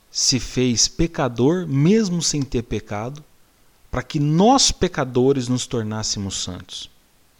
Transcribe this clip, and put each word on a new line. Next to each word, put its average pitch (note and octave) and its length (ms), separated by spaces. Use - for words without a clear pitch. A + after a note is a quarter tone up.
se - 260
fez B2 480
pecador, D#3 800
mesmo F3 560
sem D3 200
ter B2 220
pecado, A#2 600
para B2+ 140
que - 160
nós, F3+ 500
pecadores, C3 800
nos B2+ 180
tornássemos G#2+ 800
santos. - 460